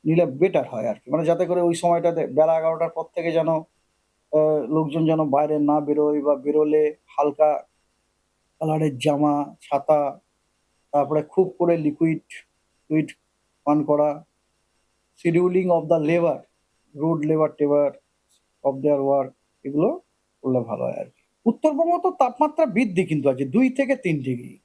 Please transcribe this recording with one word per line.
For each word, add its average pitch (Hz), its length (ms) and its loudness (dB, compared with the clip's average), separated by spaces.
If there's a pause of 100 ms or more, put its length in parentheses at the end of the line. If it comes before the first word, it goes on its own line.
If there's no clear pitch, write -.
নিলে 160 220 2
বেটার 143 420 0
হয় 117 200 -6
আর 107 60 -2
কি। - 160 -14
মানে 156 140 0
যাতে 170 220 2
করে 175 140 -2
ওই 170 140 2
সময়টাতে 170 520 0
বেলা 156 320 2
এগারোটার 165 320 -2
পর 165 140 -8 (100)
থেকে 170 180 -4
যেন, 160 160 0
আহ, - 1080 -2 (100)
লোকজন 160 380 0
যেন 156 240 2
বাইরে 151 280 2
না 147 220 2
বেরোয় 147 420 0
বা 143 140 2
বেরোলে 151 600 0 (100)
হালকা 147 600 0 (920)
কালারের 156 380 -2
জামা, 147 640 -2
ছাতা, 143 580 -2 (720)
তারপরে 147 320 0
খুব 185 360 -2
করে 170 180 2
লিকুইড, 160 420 -2
লিকুইড - 920 -8 (540)
পান 147 200 0
করা, 147 400 0 (920)
scheduling 180 480 0
of 170 180 2
the 165 140 2 (100)
labor, 170 300 0 (560)
road 151 300 -2
labor 156 240 2
টেবার 147 420 0 (760)
of 139 100 0
their 139 260 0
work, 135 300 0 (320)
এগুলো 165 380 -2 (420)
করলে 127 180 0
ভালো 117 240 -6
হয় - 80 -4
আর - 120 -10
কি। - 180 -20 (240)
উত্তরবঙ্গ 311 520 0
তো 359 120 -2
তাপমাত্রা 302 560 0
বৃদ্ধি 196 380 -2
কিন্তু 147 240 -2
আছে 131 160 -2
দুই 233 260 0
থেকে 262 260 -2
তিন 156 260 -4
ডিগ্রি। 123 420 -8